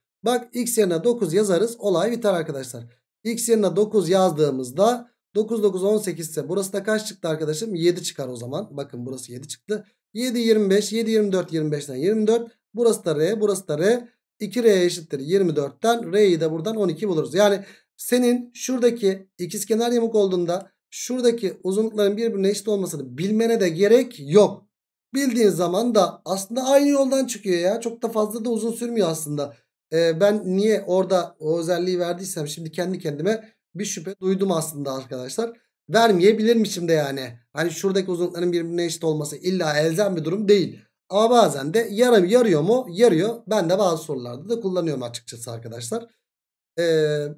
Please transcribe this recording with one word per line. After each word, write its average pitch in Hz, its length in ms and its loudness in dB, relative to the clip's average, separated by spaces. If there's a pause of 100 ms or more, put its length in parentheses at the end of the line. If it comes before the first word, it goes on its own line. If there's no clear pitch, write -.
(240)
Bak, 240 280 0
x 233 260 -4
yerine 175 260 2
dokuz 202 300 0
yazarız. 202 440 0
Olay 196 340 0
biter 208 220 0
arkadaşlar. 135 500 -8 (400)
X 233 240 -4
yerine 196 280 2
dokuz 208 320 2
yazdığımızda 165 1040 0 (240)
dokuz, 214 280 -2
dokuz, 185 220 0
on 214 140 2
sekiz 165 300 -6
ise 139 200 -8
burası 190 240 -4
da 196 100 -4
kaç 214 240 -2
çıktı - 220 -10
arkadaşım? 156 460 -4
Yedi 170 280 0
çıkar - 260 -8
o 127 80 -10
zaman. 135 340 -8
Bakın, 139 360 -12
burası 127 260 -14
yedi 139 160 -16
çıktı. - 380 -8 (280)
Yedi, 240 240 -4
yirmi 214 320 2
beş, 202 220 2
yedi, 226 180 -2
yirmi 214 220 2
dört, 175 200 -2
yirmi 156 200 -2
beşten 143 240 -8
yirmi 208 300 0
dört. 233 240 0 (240)
Burası 220 300 0
da 156 120 0
R, 190 240 0
burası 202 280 -2
da 147 100 -2
R. 240 300 2 (320)
İki 226 220 -4
R 196 220 6
eşittir 160 360 -4
yirmi 165 360 2
dörtten. 175 560 -2
R'yi 190 280 4
de 160 100 0
buradan 165 260 -4
on 202 120 0
iki 165 200 -4
buluruz. 156 260 -2
Yani 196 300 2 (320)
senin 247 580 0
şuradaki 233 760 0 (100)
ikizkenar 214 540 -2
yamuk 226 220 0
olduğunda 185 560 0 (200)
şuradaki 233 720 -2
uzunlukların 208 540 0
birbirine 196 320 0
eşit 202 200 -2
olmasını 147 500 -4
bilmene 214 420 2
de 185 80 2
gerek 202 520 4
yok. 156 460 4 (480)
Bildiğin 247 340 2
zaman 180 460 0
da - 300 2
aslında 190 380 -6
aynı 277 260 4
yoldan 269 380 2
çıkıyor 185 320 -2
ya. 196 220 0
Çok 233 220 -8
da 226 60 -4
fazla 220 360 -4
da 247 60 -2
uzun 226 220 -2
sürmüyor 233 360 -2
aslında. 147 480 -6 (360)
Ee, 165 280 2
ben 202 360 0
niye 208 300 0
orada 180 520 0
o 156 200 -2
özelliği 175 400 -2
verdiysem 175 500 -6
şimdi 160 240 -12
kendi 180 260 -4
kendime 165 540 -4 (220)
bir 190 100 -8
şüphe 190 360 -10
duydum 190 320 0
aslında 147 400 -4
arkadaşlar. 131 680 -8 (300)
Vermeyebilirmişim 214 960 4
de 165 40 4
yani. 139 460 -2 (140)
Hani 165 180 -2
şuradaki 190 400 -2
uzunlukların 175 420 -2
birbirine 170 320 -2
eşit 160 200 -6
olması 156 320 -2
illa 170 420 -2
elzem 170 380 0
bir 156 80 -4
durum 190 240 -4
değil. 196 320 4 (280)
Ama 214 220 2
bazen 156 440 4
de 220 160 0
yaram-, 220 340 4
yarıyor 196 380 4
mu? 240 280 2
Yarıyor. 196 560 2
Ben 180 240 0
de 190 80 2
bazı 170 240 0
sorularda 131 460 -10
da 233 120 -4
kullanıyorum 170 420 -2
açıkçası 120 480 -14
arkadaşlar. 120 560 -10 (720)
Ee, 156 480 0 (120)